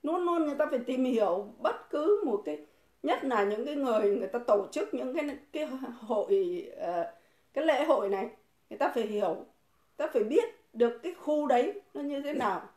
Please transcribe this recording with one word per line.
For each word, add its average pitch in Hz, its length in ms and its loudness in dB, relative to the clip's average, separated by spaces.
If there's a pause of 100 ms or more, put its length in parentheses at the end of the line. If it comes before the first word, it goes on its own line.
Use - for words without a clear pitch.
Luôn 349 220 0
luôn 339 200 2
người 285 100 -2
ta 302 140 2
phải 269 100 -2
tìm 254 260 0
hiểu 202 420 2 (120)
bất - 300 -4
cứ 403 360 2
một 214 200 0
cái, 302 140 -4 (440)
nhất 311 200 0
là 233 200 2
những 214 220 0
cái 294 100 -4
người 214 420 2
người 190 100 -4
ta 240 120 -4
tổ 208 320 4
chức 359 220 -4
những 262 220 -4
cái, 294 220 -4 (140)
cái 302 140 -4 (340)
hội, 196 640 0 (140)
ờ, 170 360 -4 (400)
cái 302 120 0
lễ 294 200 4
hội 202 240 2
này, 202 200 -2 (400)
người - 100 -14
ta - 160 2
phải 233 80 0
hiểu, 208 320 0
người - 640 -20
ta 294 160 -2
phải 220 100 4
biết 349 260 4 (240)
được 233 300 2
cái 349 100 -6
khu 302 340 0
đấy 269 340 2 (120)
nó 294 80 -8
như 285 200 -4
thế 294 120 -6
nào 214 280 -2 (160)